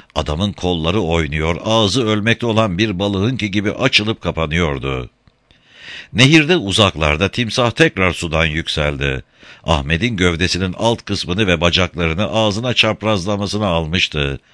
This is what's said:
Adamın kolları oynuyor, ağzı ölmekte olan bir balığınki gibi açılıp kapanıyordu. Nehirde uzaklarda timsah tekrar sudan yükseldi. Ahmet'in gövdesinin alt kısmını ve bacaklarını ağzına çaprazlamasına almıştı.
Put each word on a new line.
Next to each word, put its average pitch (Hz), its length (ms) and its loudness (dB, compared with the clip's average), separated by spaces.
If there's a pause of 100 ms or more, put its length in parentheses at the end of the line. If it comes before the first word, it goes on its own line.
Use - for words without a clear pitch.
(160)
Adamın 78 360 -2
kolları 90 500 0
oynuyor, 80 640 -2
ağzı 110 440 2
ölmekte 110 380 0
olan 110 320 0
bir 104 220 0
balığınki 104 520 -2
gibi 101 200 -2
açılıp 107 500 0
kapanıyordu. 73 880 -2 (1040)
Nehirde 151 440 6
uzaklarda 92 720 2
timsah 120 420 0
tekrar 92 420 2
sudan 80 320 -2
yükseldi. 73 800 -2 (400)
Ahmet'in 82 540 0
gövdesinin 90 600 0
alt 117 280 0
kısmını 98 420 -2
ve 85 140 2
bacaklarını 85 720 0
ağzına 110 420 0
çaprazlamasına 104 920 0
almıştı. 78 720 -2 (140)